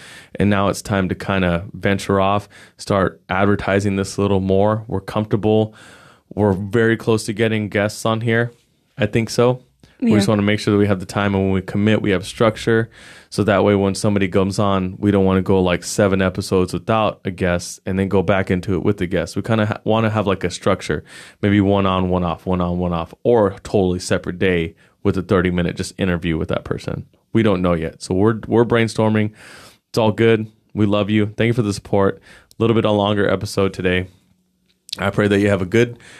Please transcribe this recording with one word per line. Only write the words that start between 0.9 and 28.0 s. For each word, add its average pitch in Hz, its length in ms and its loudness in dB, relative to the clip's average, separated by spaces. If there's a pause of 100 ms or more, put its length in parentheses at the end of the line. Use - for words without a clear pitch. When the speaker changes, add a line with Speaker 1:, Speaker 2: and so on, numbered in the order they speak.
Speaker 1:
to 92 60 -4
kinda 90 580 -2
venture 98 480 0
off, 101 280 0 (280)
start - 520 -2
advertising 98 680 0
this 98 200 -4
a 101 60 -2
little 101 180 2
more. 101 480 2
We're 95 120 -4
comfortable. 107 760 0 (600)
We're 101 200 2
very 113 420 0
close 110 300 -2
to 110 60 -6
getting 107 360 -2
guests 104 360 -4
on 113 180 -2
here. 117 280 0 (480)
I 107 80 0
think 110 240 -2
so. 123 320 2 (380)
We 233 100 2
Speaker 2:
Yeah. 214 80 4
Speaker 1:
just 101 100 2
wanna 104 140 2
make 107 160 0
sure - 140 0
that 101 60 4
we 101 100 4
have 95 120 0
the 95 60 -10
time, 101 280 -2
and 98 100 2
when 95 80 0
we 95 100 0
commit, 104 400 0
we 107 80 0
have 92 160 0
structure. 117 640 0 (400)
So 107 140 -2
that 101 200 2
way, 104 100 4
when 98 200 2
somebody 101 340 0
comes 98 300 0
on, 98 400 0
we 101 120 2
don't 98 140 4
wanna 95 160 2
go, 95 220 2
like, 87 220 0
seven 98 360 0
episodes 92 540 0
without 107 500 -2
a 98 60 -4
guest 87 560 -4
and 95 120 -2
then 98 100 0
go 95 140 2
back 95 280 0
into 92 240 -2
it 85 80 -2
with 104 160 0
the 92 80 -2
guest. 85 300 -4
We 104 60 -4
kinda 110 240 0
ha-, - 180 -6
wanna 110 260 0
have, 107 160 -2
like, 95 180 -2
a 87 60 -4
structure, - 520 -4 (380)
maybe 104 220 4
one 98 240 2
on, 92 240 0
one 90 140 0
off, 85 200 -4
one 92 160 -2
on, 87 180 -2
one 87 140 -2
off, 82 300 -6
or 117 260 4
a 98 120 -6
totally 92 400 0
separate 90 380 -4
day 87 360 0 (320)
with 92 100 0
a 92 60 -2
thirty 90 300 2
minute 87 240 -2
just - 240 -8
interview 85 360 0
with 82 120 -4
that - 160 -4
person. - 420 -8 (260)
We 113 120 2
don't 95 180 2
know 87 120 2
yet. 80 280 -6